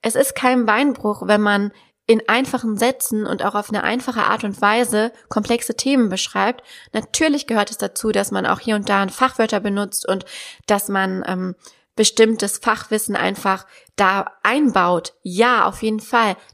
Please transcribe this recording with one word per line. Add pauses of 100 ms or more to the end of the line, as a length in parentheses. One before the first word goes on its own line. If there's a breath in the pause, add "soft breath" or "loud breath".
Es
ist
kein
Beinbruch,
wenn
man (400 soft breath)
in
einfachen
Sätzen
und
auch
auf
eine
einfache
Art
und
Weise (160 loud breath)
komplexe
Themen
beschreibt. (300 loud breath)
Natürlich
gehört
es
dazu,
dass
man
auch
hier
und
da
ein
Fachwörter
benutzt
und (420 loud breath)
dass
man,
ähm, (400 soft breath)
bestimmtes
Fachwissen
einfach (300 soft breath)
da (120)
einbaut. (100)
Ja,
auf
jeden
Fall. (180 loud breath)